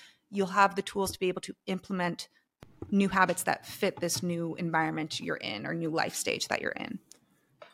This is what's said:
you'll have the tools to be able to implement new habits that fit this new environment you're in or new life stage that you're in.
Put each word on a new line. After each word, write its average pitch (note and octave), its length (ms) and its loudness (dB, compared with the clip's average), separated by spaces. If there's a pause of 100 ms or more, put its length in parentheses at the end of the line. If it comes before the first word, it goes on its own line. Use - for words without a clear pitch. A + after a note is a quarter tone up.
(300)
you'll G3 180 2
have F#3+ 280 6
the G3 60 2
tools F#3+ 300 -2
to - 80 -12
be F#3 80 2
able F3+ 140 -2
to - 120 -10 (120)
implement F3+ 640 -4 (640)
new G3 180 6
habits F#3 360 4
that - 220 0
fit - 340 -2
this F3 220 -2
new E3+ 340 -2
environment D#3+ 640 0
you're - 160 -4
in G#2+ 300 -6
or D#3 80 -2
new E3 160 -2
life D#3+ 240 0
stage - 340 -2
that - 140 0
you're - 100 -2
in. - 260 -8 (760)